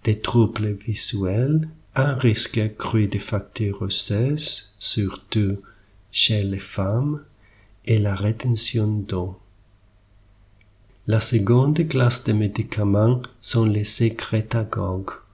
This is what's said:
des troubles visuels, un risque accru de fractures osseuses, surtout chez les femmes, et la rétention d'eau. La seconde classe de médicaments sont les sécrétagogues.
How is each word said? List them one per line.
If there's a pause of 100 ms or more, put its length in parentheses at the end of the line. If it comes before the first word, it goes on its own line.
des
troubles (160)
visuels, (280)
un
risque
accru
de
fractures
osseuses,
surtout (580)
chez
les
femmes, (640)
et
la
rétention
d'eau. (1700)
La
seconde
classe
de
médicaments (180)
sont
les
sécrétagogues. (220)